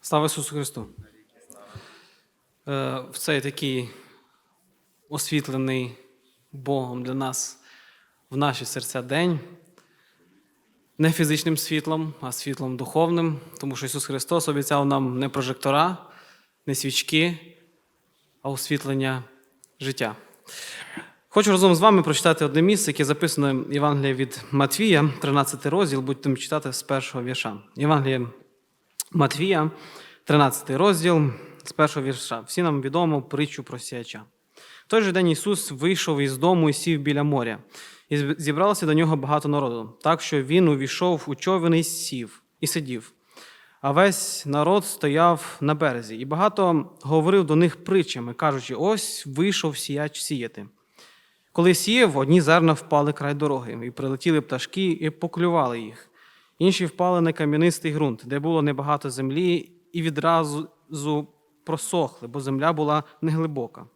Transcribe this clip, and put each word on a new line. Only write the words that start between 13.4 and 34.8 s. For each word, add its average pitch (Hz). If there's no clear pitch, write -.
тому 139
що 139
Ісус 131
Христос 147
обіцяв 143
нам 135
не 135
прожектора, 139
не 139
свічки, 160
а 139
освітлення 135
життя. 131
Хочу 208
разом 185
з 156
вами 196
прочитати 156
одне 143
місце, 190
яке 143
записано 143
в -
Євангелії 143
від 127
Матвія, 147
тринадцятий 139
розділ, 147
будемо 135
читати 139
з -
першого 131
вірша. 117
Євангеліє 135
Матвія, 160
тринадцятий 135
розділ, 160
з -
першого 147
вірша. 123
Всі 120
нам 147
відомо 151
притчу 143
про 123
сіяча. 117